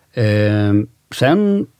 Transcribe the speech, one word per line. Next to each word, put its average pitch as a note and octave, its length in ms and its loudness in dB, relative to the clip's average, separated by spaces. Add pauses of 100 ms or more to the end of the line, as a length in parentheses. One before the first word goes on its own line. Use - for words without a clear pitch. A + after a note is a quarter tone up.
(140)
Eh, G#2 760 0 (280)
sen G3+ 520 0 (120)